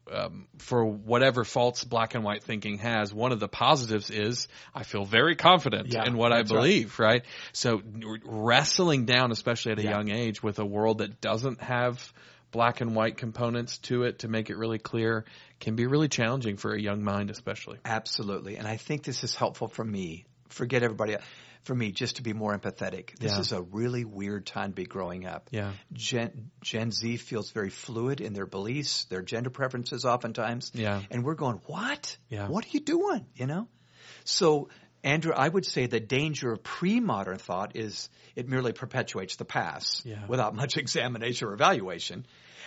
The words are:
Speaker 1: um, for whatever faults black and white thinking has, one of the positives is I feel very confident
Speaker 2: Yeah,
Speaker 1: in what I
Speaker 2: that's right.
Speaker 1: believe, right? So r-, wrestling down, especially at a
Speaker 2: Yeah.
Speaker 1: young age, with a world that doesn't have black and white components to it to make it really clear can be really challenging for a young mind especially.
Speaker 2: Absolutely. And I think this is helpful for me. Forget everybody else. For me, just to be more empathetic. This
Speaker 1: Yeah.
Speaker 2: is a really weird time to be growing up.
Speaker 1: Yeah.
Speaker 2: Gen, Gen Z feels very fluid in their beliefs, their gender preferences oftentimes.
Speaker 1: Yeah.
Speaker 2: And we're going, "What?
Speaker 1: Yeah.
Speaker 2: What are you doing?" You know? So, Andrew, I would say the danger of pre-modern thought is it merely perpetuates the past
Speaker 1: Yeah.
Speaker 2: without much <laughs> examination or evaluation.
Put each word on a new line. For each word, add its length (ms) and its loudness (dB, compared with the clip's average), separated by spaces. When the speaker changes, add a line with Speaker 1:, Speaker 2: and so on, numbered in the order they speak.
Speaker 1:
um, 360 -6
for 260 2
whatever 600 4
faults 400 0
black 280 0
and 120 -2
white 180 -2
thinking 360 -6
has, 340 0
one 180 0
of 80 0
the 80 -2
positives 640 2
is 360 -2
I 80 -8
feel 220 -2
very 320 6
confident 560 8
Speaker 2:
Yeah, 120 2
Speaker 1:
in 120 2
what 160 6
I 60 8
Speaker 2:
that's 120 2
right. 60 6
Speaker 1:
believe, 420 4
right? 240 6
So 280 0
r-, 200 -6
wrestling 800 4
down, 260 4
especially 400 0
at 80 0
a 40 0
Speaker 2:
Yeah. 140 2
Speaker 1:
young 120 0
age, 340 -2
with 160 -2
a 60 0
world 340 2
that 220 -6
doesn't 400 -2
have 520 -2
black 300 2
and 120 0
white 240 2
components 640 -4
to 240 0
it 160 -2
to 80 -6
make 240 -2
it 60 -8
really 200 -2
clear 460 0
can 180 -2
be 100 2
really 220 4
challenging 480 0
for 180 -2
a 60 -2
young 220 0
mind 280 0
especially. 540 -10
Speaker 2:
Absolutely. 720 -4
And 100 -8
I 100 -4
think 260 -4
this 200 -6
is 120 -4
helpful 340 -2
for 160 -8
me. 400 -6
Forget 340 0
everybody 300 0
else. 100 -4
For 120 -2
me, 160 0
just 240 -4
to 80 -10
be 80 -2
more 260 -2
empathetic. 640 -8
This 140 0
Speaker 1:
Yeah. 80 2
Speaker 2:
is 100 -2
a 100 -2
really 440 -2
weird 400 -6
time 260 -6
to 40 -10
be 100 -6
growing 420 -6
up. 240 -12
Speaker 1:
Yeah. 220 -4
Speaker 2:
Gen, 600 -4
Gen 300 -2
Z 260 -2
feels 340 -6
very 180 -2
fluid 520 -4
in 120 -6
their 120 -6
beliefs, 600 -4
their 160 -6
gender 280 -4
preferences 560 -4
oftentimes. 680 0
Speaker 1:
Yeah. 280 0
Speaker 2:
And 140 -2
we're 100 0
going, 300 -2
"What? 500 -6
Speaker 1:
Yeah. 180 -6
Speaker 2:
What 180 -2
are 60 -14
you 80 0
doing?" 460 2
You 100 -4
know? 220 -2
So, 460 4
Andrew, 300 4
I 160 4
would 160 2
say 200 0
the 140 0
danger 540 0
of 100 -8
pre-modern 760 0
thought 380 -4
is 340 -6
it 100 -4
merely 240 2
perpetuates 640 -4
the 100 -8
past 600 -4
Speaker 1:
Yeah. 220 -8
Speaker 2:
without 280 0
much 220 -2
<laughs> 60 0
examination 680 -2
or 40 -6
evaluation. 720 2